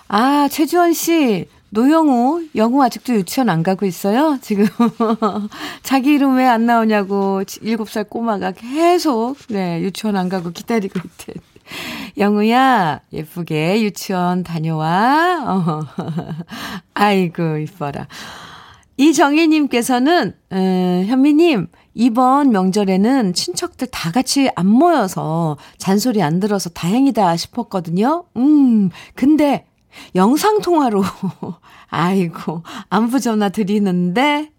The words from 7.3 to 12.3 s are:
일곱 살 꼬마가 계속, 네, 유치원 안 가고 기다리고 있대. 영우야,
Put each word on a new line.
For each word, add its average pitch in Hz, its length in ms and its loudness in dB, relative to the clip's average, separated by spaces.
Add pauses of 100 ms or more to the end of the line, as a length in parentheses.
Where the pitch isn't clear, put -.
일곱 214 280 -4
살 214 140 -6
꼬마가 202 480 -4
계속, 277 840 0 (140)
네, 180 320 -4
유치원 196 340 -4
안 180 140 -2
가고 175 220 -6
기다리고 196 520 -4
있대. - 300 -18 (840)
영우야, 208 800 2 (140)